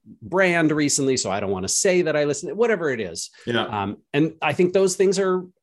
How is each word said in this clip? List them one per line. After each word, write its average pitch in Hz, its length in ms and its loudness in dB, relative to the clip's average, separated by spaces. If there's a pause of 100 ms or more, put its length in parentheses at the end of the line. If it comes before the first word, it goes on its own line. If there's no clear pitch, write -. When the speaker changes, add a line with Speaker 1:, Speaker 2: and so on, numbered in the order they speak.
(220)
Speaker 1:
brand 170 500 2
recently, 139 460 0
so 104 140 -2
I 98 80 0
don't 101 100 -2
wanna 95 180 -2
say 180 360 2
that 160 120 0
I 147 100 2
listened," 147 300 -4
whatever 202 360 0
it 113 100 -4
is. 85 300 -8 (160)
Speaker 2:
Yeah. 117 160 0
Speaker 1:
Um, 101 340 -4 (160)
and 156 260 2
I 156 140 0
think 180 180 2
those 190 240 2
things 190 220 2
are, 185 260 0 (200)